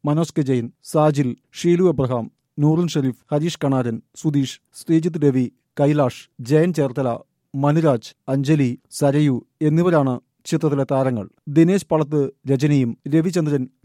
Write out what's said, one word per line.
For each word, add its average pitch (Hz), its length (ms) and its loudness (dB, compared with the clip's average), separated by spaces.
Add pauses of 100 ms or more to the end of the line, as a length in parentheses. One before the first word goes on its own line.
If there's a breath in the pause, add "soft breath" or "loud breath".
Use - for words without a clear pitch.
മനോജ് 151 300 -2
കെ 160 80 -2
ജെയിൻ, 127 240 -2 (180)
സാജിൽ, 151 440 0 (240)
ഷീലു 175 320 2
എബ്രഹാം, 127 420 0 (320)
നൂറിൻ 160 300 2
ഷെരീഫ്, 135 400 -2
ഹരീഷ് 151 360 -2
കണാരൻ, 127 320 0 (200)
സുധീഷ്, 143 420 -2 (160)
ശ്രീജിത്ത് 165 480 -2
രവി, 131 240 2 (300)
കൈലാഷ്, 143 460 0 (180)
ജയൻ 156 320 2
ചേർത്തല, 135 360 -2 (460)
മനുരാജ്, 143 580 0 (160)
അഞ്ജലി, 139 420 0 (200)
സരയു 143 460 0 (260)
എന്നിവരാണ് 156 520 2 (300)
ചിത്രത്തിലെ 147 400 -2
താരങ്ങൾ. 131 420 -2 (220)
ദിനേശ് 165 380 2
പളത്ത് 151 340 -2 (260)
രചനയും 135 440 0 (180)
രവിചന്ദ്രൻ 160 540 0 (220)